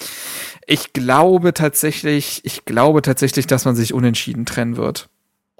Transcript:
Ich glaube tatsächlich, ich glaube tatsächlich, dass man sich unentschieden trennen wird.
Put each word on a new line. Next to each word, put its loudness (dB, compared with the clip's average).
Ich 0
glaube 4
tatsächlich, -2
ich -10
glaube 4
tatsächlich, 0
dass 2
man 2
sich 0
unentschieden -2
trennen -4
wird. -6